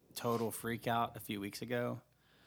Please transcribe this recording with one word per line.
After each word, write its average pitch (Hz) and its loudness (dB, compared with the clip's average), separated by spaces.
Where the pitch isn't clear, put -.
total 117 2
freak 113 -2
out 117 2
a 113 -8
few 104 -4
weeks 101 -4
ago. 120 0